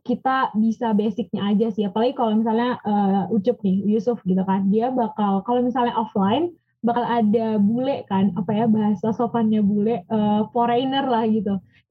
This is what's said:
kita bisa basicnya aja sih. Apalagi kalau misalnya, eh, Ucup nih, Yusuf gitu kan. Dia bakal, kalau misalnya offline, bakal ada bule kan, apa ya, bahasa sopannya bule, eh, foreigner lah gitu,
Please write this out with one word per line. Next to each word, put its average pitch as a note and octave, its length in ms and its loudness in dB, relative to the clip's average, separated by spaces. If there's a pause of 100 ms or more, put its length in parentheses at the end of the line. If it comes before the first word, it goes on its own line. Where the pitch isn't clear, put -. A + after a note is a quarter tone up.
kita C4 560 -2
bisa A3+ 400 0
basicnya G#3 560 -2
aja A3 160 2
sih. A3 160 -2
Apalagi A3 320 -2
kalau A3 240 0
misalnya, A#3 400 0
eh, G3 560 0
Ucup G#3 240 0
nih, G3 240 0
Yusuf A3+ 400 0
gitu F#3 240 0
kan. G3 240 0
Dia A3 160 2
bakal, G#3 560 -2
kalau B3 160 0
misalnya B3 320 0
offline, A3 560 0 (320)
bakal A#3+ 240 0
ada A3+ 560 2
bule A#3+ 480 0
kan, G3 320 2
apa F3 160 -4
ya, A3 80 2
bahasa G#3+ 480 0
sopannya A3 480 0
bule, G#3 480 0
eh, G#3+ 340 0 (140)
foreigner B3+ 480 0
lah A#3 240 0
gitu, G3+ 320 0 (300)